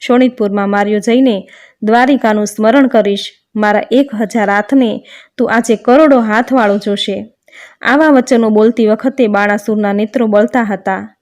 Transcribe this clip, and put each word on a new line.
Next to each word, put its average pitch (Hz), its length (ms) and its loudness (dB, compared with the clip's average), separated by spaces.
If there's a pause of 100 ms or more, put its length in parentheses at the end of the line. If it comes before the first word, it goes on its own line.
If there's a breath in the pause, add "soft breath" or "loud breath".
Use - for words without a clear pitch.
શોણિતપુરમાં 214 680 -2
માર્યો 208 280 -2
જઈને 233 500 0 (340 soft breath)
દ્વારિકાનું 226 640 0
સ્મરણ 233 400 2
કરીશ. 202 460 -2 (240)
મારા 208 340 0
એક 269 240 0
હજાર 208 360 -2
હાથને 214 540 -2 (340 loud breath)
તું 233 140 -2
આજે 226 240 0
કરોડો 277 440 4
હાથવાળો 220 580 0
જોશે." 202 560 -6 (460 loud breath)
આવા 294 280 2
વચનો 240 420 2
બોલતી 220 360 2
વખતે 233 400 0
બાણાસુરના 208 640 -2
નેત્રો 214 340 -2
બળતા 214 360 0
હતા. 196 600 -6